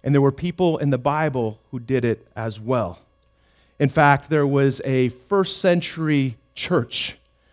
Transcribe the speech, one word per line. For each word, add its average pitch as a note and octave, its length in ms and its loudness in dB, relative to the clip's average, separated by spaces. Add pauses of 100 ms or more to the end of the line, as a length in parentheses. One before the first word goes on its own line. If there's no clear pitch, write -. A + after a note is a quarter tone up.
And C3+ 80 0
there C#3+ 80 6
were C#3 120 4
people E3+ 460 -2
in C#3+ 120 0
the B2+ 80 0
Bible C3+ 600 -2 (100)
who C3 100 -10
did B2 240 0
it A2+ 220 -2 (100)
as G#2+ 240 -8
well. A2 380 -4 (800)
In C#3+ 100 2
fact, C#3+ 400 4
there D3+ 180 2
was C#3 380 2
a C3 240 2
first F#3+ 520 -2
century D#3 760 0 (180)
church - 640 -4 (340)